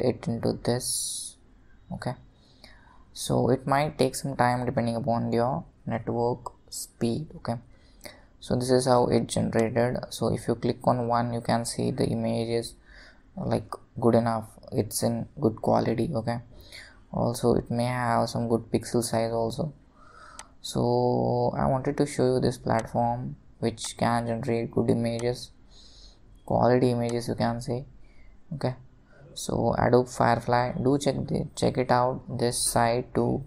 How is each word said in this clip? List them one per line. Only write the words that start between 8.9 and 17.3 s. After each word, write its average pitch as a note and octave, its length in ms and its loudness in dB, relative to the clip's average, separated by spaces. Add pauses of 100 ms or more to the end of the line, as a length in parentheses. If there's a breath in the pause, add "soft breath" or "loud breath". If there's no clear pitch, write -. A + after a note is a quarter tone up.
it A#2 200 2
generated. A#2 720 2 (100)
So A2 240 0
if - 160 -4
you A#2+ 60 2
click A#2 280 -2
on B2 240 2
one, A#2 240 0
you A#2 80 -2
can A#2 240 0
see A#2+ 280 -2
the B2 140 0
image A2+ 440 -2
is, A#2 240 -2 (640 loud breath)
like, A#2 340 -2 (300)
good A#2+ 140 6
enough, A2+ 340 2 (240)
it's G#2+ 280 -2
in A#2 280 -2 (100)
good A2+ 220 0
quality. A2+ 520 0
Okay, A#2 260 -4 (720 loud breath)
also A#2+ 440 2